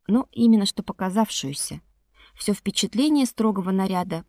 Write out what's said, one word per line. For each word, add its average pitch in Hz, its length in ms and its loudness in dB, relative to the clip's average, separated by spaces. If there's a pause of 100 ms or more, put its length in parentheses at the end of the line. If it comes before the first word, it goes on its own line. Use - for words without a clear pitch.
но 233 240 2
именно 220 360 4
что - 160 -6
показавшуюся. 185 1000 -4 (540)
Все - 200 -2
впечатление 262 720 0
строгого 196 460 -2
наряда 185 560 -2